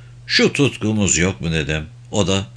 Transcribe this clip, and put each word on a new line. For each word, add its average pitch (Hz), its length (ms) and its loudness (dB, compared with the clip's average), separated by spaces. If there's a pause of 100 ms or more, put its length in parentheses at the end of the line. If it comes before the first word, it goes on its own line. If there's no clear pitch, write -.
(280)
"Şu - 260 2
tutkumuz 107 640 0
yok 90 240 0
mu?" 82 100 -2
dedim. 78 320 -2 (280)
O 101 160 0
da, 98 300 -2